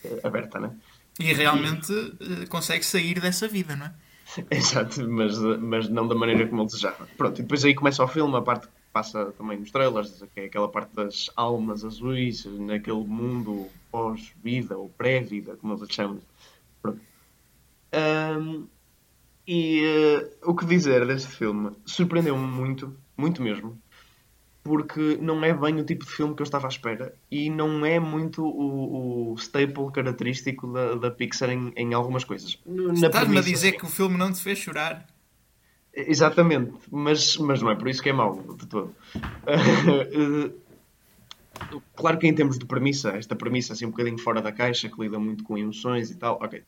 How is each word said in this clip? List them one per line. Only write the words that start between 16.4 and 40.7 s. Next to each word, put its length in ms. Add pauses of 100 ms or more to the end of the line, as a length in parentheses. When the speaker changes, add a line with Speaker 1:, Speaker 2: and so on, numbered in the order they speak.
Speaker 1:
Pronto. 180 (960)
Ahm, 720 (840)
e, 340
eh, 480 (140)
o 100
que 120
dizer 420
deste 220
filme? 420 (140)
Surpreendeu-me 600
muito, 480 (220)
muito 260
mesmo. 400 (880)
Porque 540
não 220
é 100
bem 260
o 60
tipo 200
de 60
filme 240
que 60
eu 20
estava 240
à 20
espera 460 (160)
e 180
não 360
é 140
muito 440
o, 880
o 40
staple 580
característico 800
da, 240
da 160
Pixar 380
em, 260
em 180
algumas 300
coisas. 420
No, 220
na 60
Speaker 2:
Estás-me 440
a 40
Speaker 1:
premissa, 80
Speaker 2:
dizer 220
Speaker 1:
sim. 60
Speaker 2:
que 80
o 40
filme 280
não 140
te 100
fez 180
chorar? 480 (840)
Speaker 1:
Exatamente, 800 (180)
mas, 460
mas 240
não 100
é 40
por 120
isso 160
que 60
é 40
mau, 220 (200)
de 120
todo. 260 (520)
<laughs> 1200 (1300)